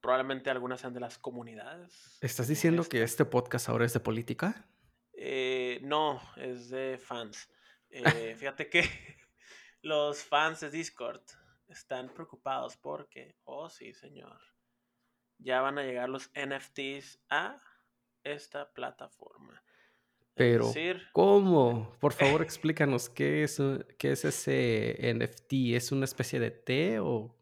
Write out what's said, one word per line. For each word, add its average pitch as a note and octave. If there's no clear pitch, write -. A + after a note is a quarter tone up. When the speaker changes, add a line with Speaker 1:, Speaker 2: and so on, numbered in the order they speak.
Speaker 1:
probablemente C3
algunas B2+
sean B2+
de B2
las A#2+
comunidades, A#2+
Speaker 2:
¿Estás B2
Speaker 1:
como C3
Speaker 2:
diciendo E3
que C3
Speaker 1:
esta. A#2+
Speaker 2:
este -
podcast B2
ahora A#2
es A#2
de A#2
política? A#2+
Speaker 1:
Eh, C3
no, C#3+
es B2
de C3
fans. A#2
Eh, A#2+
Speaker 2:
<laughs> -
Speaker 1:
fíjate C#3
que F3
<laughs> -
los D3
fans D#3
de D3+
Discord -
están C3
preocupados C3
porque, C#3+
oh C#3+
sí, -
señor, -
ya B2+
van C#3
a C#3
llegar B2+
los C3
N C#3
F C3+
Ts C#3
a F#3
esta C#3+
plataforma. -
Es -
Speaker 2:
Pero, A#2
Speaker 1:
decir, E3
Speaker 2:
¿cómo? E3+
Por C#3+
favor, C#3+
Speaker 1:
<laughs> -
Speaker 2:
explícanos, D3+
¿qué D3
es C#3+
un, C3+
qué C#3
es C3+
ese A#2+
N A#2
F A#2
T? B2+
¿Es B2
una C3+
especie C3
de A#2
té E3+
o A#2+